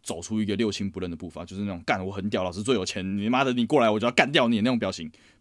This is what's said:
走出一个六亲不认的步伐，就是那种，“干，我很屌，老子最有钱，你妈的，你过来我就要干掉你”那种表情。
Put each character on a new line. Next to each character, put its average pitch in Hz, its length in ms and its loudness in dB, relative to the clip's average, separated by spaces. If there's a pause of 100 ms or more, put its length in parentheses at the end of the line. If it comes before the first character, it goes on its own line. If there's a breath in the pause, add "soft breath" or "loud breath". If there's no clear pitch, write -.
走 85 200 -8
出 110 200 -2
一 107 40 0
个 101 100 0
六 104 160 0
亲 101 180 -4
不 92 120 -8
认 90 100 -4
的 80 60 -8
步 87 120 -10
伐， 78 140 -12
就 87 100 -14
是 98 100 -6
那 104 40 -4
种 87 180 -8
，“干， 95 200 0
我 95 40 -4
很 98 200 -4
屌， 104 140 0
老 90 80 -4
子 95 120 -6
最 131 120 2
有 92 100 0
钱， 95 320 -4
你 101 100 -2
妈 123 160 2
的， 131 80 0
你 123 140 2
过 143 160 4
来 113 80 6
我 107 100 2
就 107 60 0
要 120 60 2
干 131 200 4
掉 147 160 4
你” 113 140 4
那 120 80 2
种 123 100 2
表 101 100 -2
情。 80 220 -8 (300 soft breath)